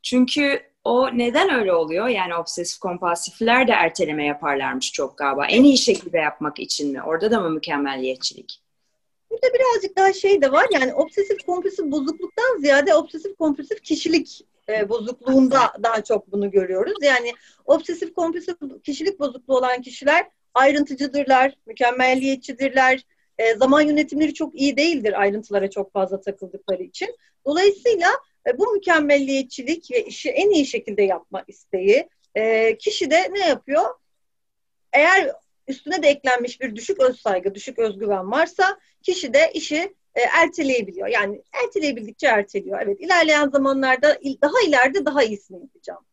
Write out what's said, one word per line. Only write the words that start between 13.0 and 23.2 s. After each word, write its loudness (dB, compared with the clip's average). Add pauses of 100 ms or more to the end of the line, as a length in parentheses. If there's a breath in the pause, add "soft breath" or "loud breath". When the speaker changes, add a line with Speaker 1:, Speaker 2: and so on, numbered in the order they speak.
Speaker 2:
kompulsif -4
kişilik, -2 (220)
e, -2
bozukluğunda 2 (100)
daha 0
çok -2
bunu -2
görüyoruz. 0
Yani 2 (340 soft breath)
obsesif 0
kompulsif -4 (280)
kişilik -6
bozukluğu -4
olan 0
kişiler 0 (280)
ayrıntıcıdırlar, 2 (120)
mükemmelliyetçidirler. 0 (380)